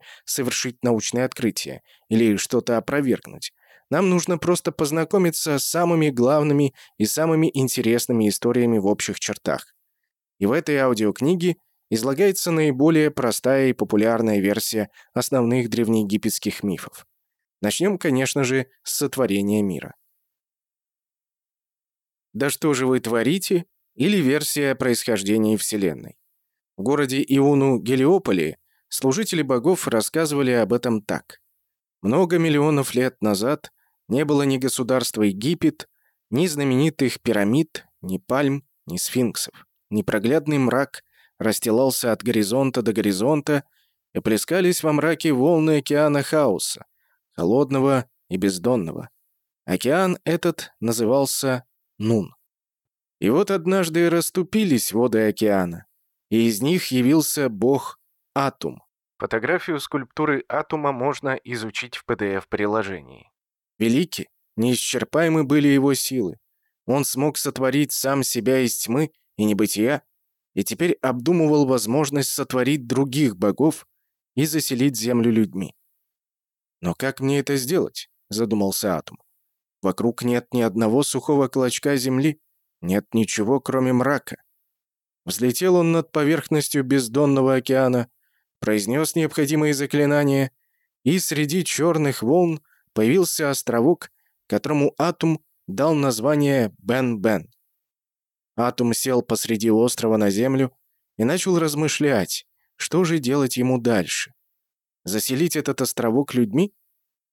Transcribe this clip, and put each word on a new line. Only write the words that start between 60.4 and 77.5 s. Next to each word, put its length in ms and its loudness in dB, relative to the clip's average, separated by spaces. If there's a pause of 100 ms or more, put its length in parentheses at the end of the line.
Атума 460 -4
можно 380 -4 (120)
изучить 540 -8
в 80 -20
П 100 -4
Д 200 -2
Ф-приложении. 960 -4 (480)
Велики, 500 0 (260)
неисчерпаемы 880 0
были 240 2
его 260 4
силы. 460 -4 (460)
Он 180 0
смог 340 -2
сотворить 540 -2
сам 320 -2
себя 360 0
из 180 0
тьмы 340 -2 (240)
и 80 -2
небытия, 600 0 (520)
и 80 0
теперь 380 -2
обдумывал 640 2
возможность 640 0
сотворить 580 -2
других 500 0
богов 480 0 (480)
и 120 0
заселить 520 0
землю 340 2
людьми. 440 0 (1080)
«Но 140 -4
как 240 -6
мне 200 0
это 180 -2